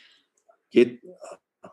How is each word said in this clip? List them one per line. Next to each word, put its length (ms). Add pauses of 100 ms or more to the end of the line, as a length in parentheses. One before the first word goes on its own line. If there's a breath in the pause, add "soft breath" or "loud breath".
(720 soft breath)
Geht, 320 (720)